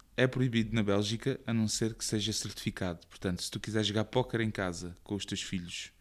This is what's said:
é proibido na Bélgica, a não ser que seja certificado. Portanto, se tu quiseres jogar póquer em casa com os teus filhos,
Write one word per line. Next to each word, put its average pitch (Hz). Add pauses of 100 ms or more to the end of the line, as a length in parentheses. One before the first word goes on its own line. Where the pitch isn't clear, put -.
(160)
é 127
proibido 117
na 113
Bélgica, 104
a 117
não 110
ser 110
que -
seja 107
certificado. 95
Portanto, -
se -
tu -
quiseres 107
jogar 107
póquer 123
em 110
casa 90
com -
os 98
teus -
filhos, 87 (100)